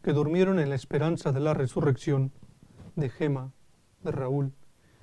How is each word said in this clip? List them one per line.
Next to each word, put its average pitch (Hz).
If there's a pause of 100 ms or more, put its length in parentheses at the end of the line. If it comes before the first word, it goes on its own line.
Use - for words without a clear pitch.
que -
durmieron 175
en 143
la 139
esperanza 151
de 131
la 151
resurrección, 139 (640)
de 143
Gema, 135 (520)
de 160
Raúl, 135 (500)